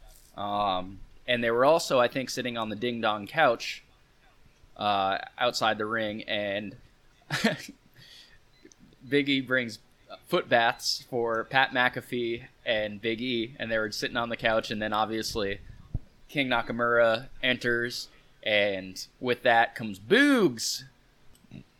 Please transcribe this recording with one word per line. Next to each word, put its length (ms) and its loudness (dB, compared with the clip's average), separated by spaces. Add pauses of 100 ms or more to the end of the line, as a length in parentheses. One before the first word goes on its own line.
(360)
Um, 640 -2 (280)
and 180 0
they 60 0
were 140 2
also, 360 4
I 80 6
think, 220 -6
sitting 260 -6
on 140 -4
the 60 -6
Ding 240 -4
Dong 260 0
couch, 560 0 (920)
uh, 420 2 (200)
outside 400 2
the 80 -2
ring, 380 -4
and 520 -4 (540)
<laughs> 260 0 (1500)
Big 200 2
E 120 2
brings 380 -2 (480)
foot 220 0
baths 600 2
for 340 -2
Pat 260 2
McAfee 720 -2 (200)
and 360 -2
Big 200 -2
E, 380 -4
and 120 -8
they 80 0
were 120 -2
sitting 260 -6
on 120 -2
the 80 -6
couch, 340 0
and 100 -4
then 120 -2
obviously 680 -2 (720)
King 200 -2
Nakamura 800 2 (140)
enters, 680 -2 (340)
and 640 0 (140)
with 220 -2
that 320 6
comes 240 -8
Boogs, 840 2 (960)